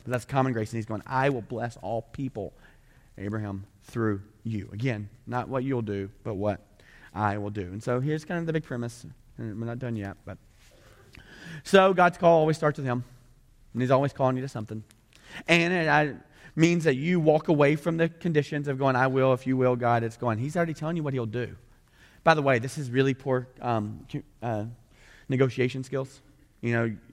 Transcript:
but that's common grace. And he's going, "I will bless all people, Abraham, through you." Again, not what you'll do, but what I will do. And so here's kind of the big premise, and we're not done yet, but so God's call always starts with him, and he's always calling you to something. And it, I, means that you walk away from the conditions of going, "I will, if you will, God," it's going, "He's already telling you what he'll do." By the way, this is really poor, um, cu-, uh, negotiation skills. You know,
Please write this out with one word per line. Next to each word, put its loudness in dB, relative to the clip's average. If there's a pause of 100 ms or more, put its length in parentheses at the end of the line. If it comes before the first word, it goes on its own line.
but -8
that's -2
common 0
grace. -4
And -6
he's -6
going, -6
"I 0
will -2
bless -8
all -6
people, -8 (680)
Abraham, -6 (180)
through -2 (220)
you." -6
Again, -4 (200)
not -4
what -4
you'll -2
do, -4 (140)
but -6
what -2 (520)
I 0
will -6
do. -6
And -10
so -2
here's -4
kind -6
of -6
the -2
big -4
premise, -8 (320)
and -10
we're -6
not -8
done -6
yet, -8
but -14 (1200)
so 6
God's 4
call 6
always 2
starts 0
with -6
him, -2 (720)
and -2
he's 2
always 4
calling 0
you -6
to -10
something. -10 (640)
And 4
it, 0
I, 2 (380)
means 4
that 4
you 0
walk 4
away 6
from -2
the 2
conditions -2
of -2
going, 2
"I 4
will, 4
if 0
you 2
will, 4
God," 2
it's -4
going, 0
"He's -4
already 0
telling -6
you -2
what -4
he'll -2
do." -6 (720)
By 8
the 2
way, 4
this -6
is -6
really 2
poor, -2 (140)
um, -2
cu-, -8 (200)
uh, -4 (640)
negotiation 0
skills. -10 (380)
You -2
know, 0 (180)